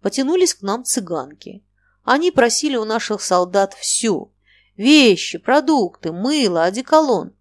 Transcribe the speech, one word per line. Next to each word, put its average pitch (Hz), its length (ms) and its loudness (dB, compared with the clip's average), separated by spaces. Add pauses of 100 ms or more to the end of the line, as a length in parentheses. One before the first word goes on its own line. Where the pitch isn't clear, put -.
потянулись 294 520 0
к - 80 -12
нам 208 240 -6
цыганки. 165 800 -8 (400)
Они 302 260 2
просили 262 460 0
у 214 80 -2
наших 220 360 -4
солдат 185 520 0
все: - 580 -4 (460)
вещи, 233 600 4
продукты, 254 760 0
мыло, 196 500 0
одеколон. 247 760 0